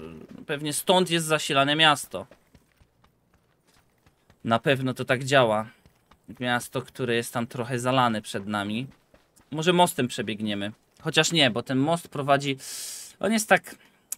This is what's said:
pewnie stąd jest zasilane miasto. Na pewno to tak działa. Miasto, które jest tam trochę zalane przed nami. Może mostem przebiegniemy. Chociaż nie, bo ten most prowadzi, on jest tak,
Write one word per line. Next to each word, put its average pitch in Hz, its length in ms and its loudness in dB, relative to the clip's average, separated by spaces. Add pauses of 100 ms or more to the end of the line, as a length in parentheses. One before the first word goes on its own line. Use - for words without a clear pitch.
(460)
pewnie 147 260 -4
stąd 180 380 2
jest 170 160 -2
zasilane 147 500 2
miasto. 147 500 2 (2250)
Na 113 140 2
pewno 131 360 0
to 127 100 -6
tak 131 200 0
działa. 120 420 4 (760)
Miasto, 123 420 -2
które 120 320 -4
jest 117 180 -2
tam 120 140 -4
trochę 123 320 -6
zalane 120 440 2
przed 101 240 -10
nami. 107 400 -4 (640)
Może 156 220 0
mostem 175 360 4
przebiegniemy. 104 640 -6 (300)
Chociaż 156 300 0
nie, 147 180 4
bo 117 120 -4
ten 131 160 -2
most 160 300 0
prowadzi, 139 480 0 (640)
on 202 120 0
jest 220 160 -2
tak, - 260 2 (440)